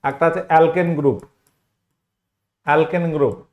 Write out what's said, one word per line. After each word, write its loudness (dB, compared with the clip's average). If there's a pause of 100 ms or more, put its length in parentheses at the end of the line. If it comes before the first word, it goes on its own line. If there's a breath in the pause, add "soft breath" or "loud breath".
একটা -4
আছে -6 (100)
অ্যালকেন 2 (100)
গ্রুপ, 0 (1500)
অ্যালকেন 0 (100)
গ্রুপ 0 (160)